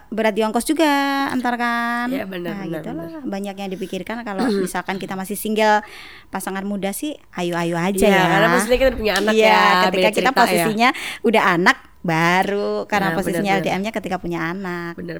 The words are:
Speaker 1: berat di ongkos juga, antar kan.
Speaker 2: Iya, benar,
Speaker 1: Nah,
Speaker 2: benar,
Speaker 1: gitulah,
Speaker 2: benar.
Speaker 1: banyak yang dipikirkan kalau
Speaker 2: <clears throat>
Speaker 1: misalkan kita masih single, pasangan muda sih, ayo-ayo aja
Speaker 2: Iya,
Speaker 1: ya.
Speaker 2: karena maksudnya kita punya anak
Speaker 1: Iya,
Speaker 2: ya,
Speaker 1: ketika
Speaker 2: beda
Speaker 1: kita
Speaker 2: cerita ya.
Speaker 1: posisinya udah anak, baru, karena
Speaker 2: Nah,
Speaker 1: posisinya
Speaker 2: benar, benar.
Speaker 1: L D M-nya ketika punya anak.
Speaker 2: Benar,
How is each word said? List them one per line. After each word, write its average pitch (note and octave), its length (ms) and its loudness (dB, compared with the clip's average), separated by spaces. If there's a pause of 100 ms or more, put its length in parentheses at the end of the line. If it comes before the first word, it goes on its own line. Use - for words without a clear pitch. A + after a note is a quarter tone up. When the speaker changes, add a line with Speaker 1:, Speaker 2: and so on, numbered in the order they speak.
Speaker 1:
berat G#3+ 240 0
di G#3 80 0
ongkos A3 240 0
juga, C#4 640 2
antar B3 300 -2
kan. A#3+ 500 -2
Speaker 2:
Iya, B3+ 160 -4
benar, F3+ 300 -6
Speaker 1:
Nah, G3 100 -8
Speaker 2:
benar, D#3+ 160 -6
Speaker 1:
gitulah, E4 280 -8
Speaker 2:
benar. D4+ 200 -10
Speaker 1:
banyak G3 280 -6
yang G3 120 -6
dipikirkan F#3 520 -8
kalau G#3 240 -4
Speaker 2:
<clears throat> G3+ 180 0
Speaker 1:
misalkan F#3 340 -4
kita F#3 200 -8
masih F#3+ 180 -6
single, G#3+ 460 2 (480)
pasangan G3 320 -8
muda G3 320 -6
sih, - 240 -8 (160)
ayo-ayo F3 420 -2
aja F#3+ 300 2
Speaker 2:
Iya, G3 100 6
Speaker 1:
ya. F#3+ 160 4
Speaker 2:
karena G3+ 220 4
maksudnya A3 260 2
kita C4 160 4
punya G#3+ 220 -2
anak G#3 160 2
Speaker 1:
Iya, A3 120 6
Speaker 2:
ya, G#3+ 120 6
Speaker 1:
ketika G3 320 4
Speaker 2:
beda F#3 100 -2
Speaker 1:
kita F#3 160 4
Speaker 2:
cerita - 140 2
ya. C4+ 100 0
Speaker 1:
posisinya A3 500 2 (360)
udah G#3+ 180 4 (140)
anak, G#3 200 4 (280)
baru, G3 800 0
karena G3 260 0
Speaker 2:
Nah, F#3+ 60 -2
Speaker 1:
posisinya F#3+ 400 0
Speaker 2:
benar, F3+ 80 0
benar. F#3 80 0
Speaker 1:
L - 20 -2
D F#3 60 -2
M-nya G#3+ 100 -4
ketika F#3 300 -4
punya E3+ 180 -6
anak. F3 540 -6
Speaker 2:
Benar, E3+ 260 -10